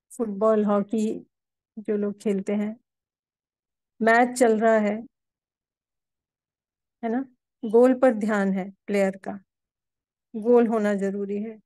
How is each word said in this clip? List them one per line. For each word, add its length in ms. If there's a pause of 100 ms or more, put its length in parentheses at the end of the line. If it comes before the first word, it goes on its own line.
(120)
football, 520
hockey 420 (760)
जो 160
लोग 240
खेलते 360
हैं, 200 (1200)
match 380
चल 220
रहा 200
है, 160 (2000)
है 80
ना, 140 (380)
goal 360
पर 180
ध्यान 360
है 180 (160)
player 320
का, 200 (960)
गोल 320
होना 300
जरूरी 460
है, 240